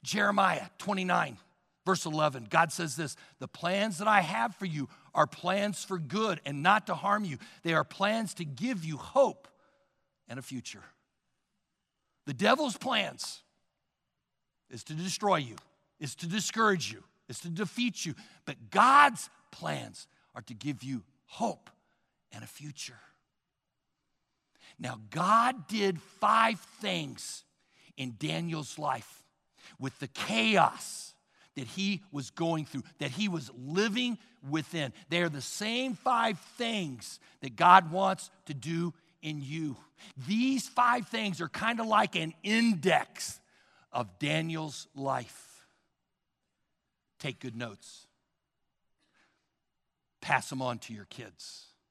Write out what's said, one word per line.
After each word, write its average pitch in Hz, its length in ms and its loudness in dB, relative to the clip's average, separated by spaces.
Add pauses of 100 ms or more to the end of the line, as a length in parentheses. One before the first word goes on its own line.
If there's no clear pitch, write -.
Jeremiah 196 600 2 (120)
twenty-nine, 175 600 0 (480)
verse 180 200 0
eleven, 151 440 0
God 165 240 4
says 151 240 -4
this, 156 180 -4 (240)
"The - 80 -12
plans 190 520 -2
that 208 100 0
I 208 100 8
have 202 360 -2
for 196 100 -8
you 151 240 -4 (260)
are 156 100 6
plans 202 600 -2
for 190 120 -6
good 175 480 -2
and 139 160 -6
not 196 260 4
to 180 80 -2
harm 202 280 0
you. 165 140 -6 (260)
They 165 100 0
are 151 120 2
plans 214 500 -2
to 175 100 -6
give 165 380 -4
you 156 140 -6
hope - 500 2 (800)
and 123 100 -10
a 139 40 -10
future." 120 420 -12 (1400)
The 143 80 -6
devil's 226 420 2
plans 202 680 -4 (1300)
is 117 140 -12
to 156 100 -12
destroy 180 440 0
you, 123 180 -4 (420)
is 143 180 -8
to 170 120 -10
discourage 196 640 2
you, 113 140 -16 (240)
is 185 100 -12
to 175 100 -10
defeat 208 560 -2
you. 160 100 -6 (280)
But 120 260 -14
God's 269 600 6 (200)
plans 131 580 -8 (280)
are 120 80 -12
to 123 100 -16
give 123 300 -8
you 127 200 -6 (220)
hope - 440 -6 (640)
and 107 100 -16
a 117 40 -18
future. 135 520 -16 (1800)
Now, 123 220 -10 (100)
God 214 600 4
did 196 320 0
five 226 580 2 (220)
things 165 640 -6 (520)
in 127 200 -8
Daniel's 160 640 -6
life 131 440 -6 (540)
with 131 220 -6
the 139 80 -8
chaos - 1040 0 (420)
that 131 120 -10
he 196 340 -2 (100)
was 143 200 -8
going 165 340 -2
through, 127 180 -10 (160)
that 139 120 -4
he 202 160 -2
was 160 280 -4
living 202 640 -2 (320)
within. 151 440 -2 (160)
They 170 120 2
are 170 80 2
the 143 120 -6
same 233 540 -4
five 226 440 2
things 190 800 -6 (220)
that 127 140 -10
God 175 360 10
wants 190 380 0 (160)
to 156 80 -8
do 165 400 -4 (280)
in 156 200 -6
you. 143 340 -6 (400)
These 220 540 0
five 240 400 4
things 202 320 -4
are 165 80 -4
kinda 226 340 -2
like 214 320 4
an 165 180 -2 (100)
index 202 960 2 (500)
of 101 280 -6
Daniel's 156 760 -2
life. 131 720 -6 (1500)
Take 139 240 -8
good 120 140 -10
notes. 117 520 -12 (2250)
Pass 131 300 0
'em 131 100 -6
on 120 180 -4
to - 140 -12
your 101 120 -12
kids. - 680 -18 (180)